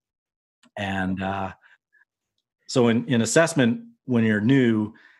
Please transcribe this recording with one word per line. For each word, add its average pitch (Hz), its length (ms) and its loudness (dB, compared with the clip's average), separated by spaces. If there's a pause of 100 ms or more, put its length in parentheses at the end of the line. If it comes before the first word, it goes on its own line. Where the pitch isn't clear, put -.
(760)
And, 95 480 -4
uh, 95 300 -6 (1160)
so 120 220 2
in, 117 180 0
in 120 140 0
assessment, 123 640 2 (240)
when 117 180 0
you're 107 160 0
new, 113 540 2 (260)